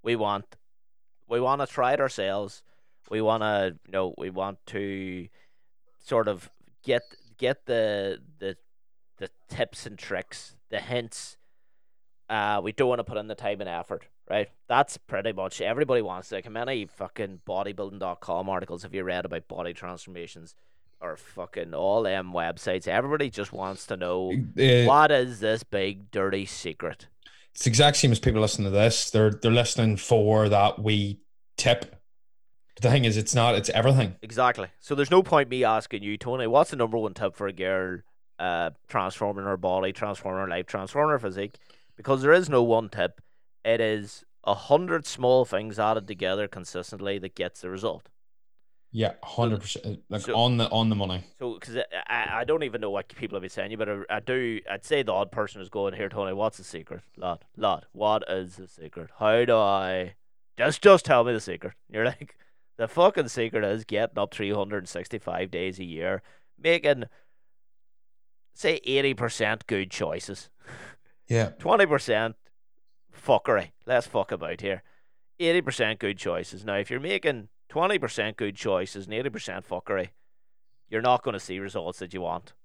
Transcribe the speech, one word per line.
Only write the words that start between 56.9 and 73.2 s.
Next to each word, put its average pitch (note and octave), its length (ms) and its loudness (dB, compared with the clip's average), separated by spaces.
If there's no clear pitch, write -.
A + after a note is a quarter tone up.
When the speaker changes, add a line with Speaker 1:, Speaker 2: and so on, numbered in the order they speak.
Speaker 1:
Lad, F2+ 240 -6
lad, G2 380 0
what G#2+ 360 0
is F#2 280 -6
the F#2 100 -18
secret? D#2+ 500 -16
How A2 280 4
do A#2+ 100 6
I, F#2+ 600 2
just, C#3 240 0
just F#3+ 240 10
tell B2 180 6
me B2 80 2
the A2+ 80 0
secret." F2+ 360 -10
You're G#2+ 140 -2
like, - 320 -4
the A2+ 120 -2
fucking F3 400 4
secret A2+ 340 -2
is G#2+ 220 -2
getting G#2+ 340 -2
up G2+ 140 -2
three G2+ 180 -4
hundred G2+ 280 -2
and F2+ 100 -12
sixty-five F2+ 600 -6
days F#2 300 -4
a F#2 60 -8
year, E2+ 360 -4
making, D3 440 2
say, - 300 -2
eighty C3+ 300 2
percent A2 520 -2
good F#2+ 240 -2
choices. F2 600 -6
Speaker 2:
Yeah. A2+ 300 2
Speaker 1:
Twenty - 280 6
percent A2+ 500 0
fuckery. G#2 580 2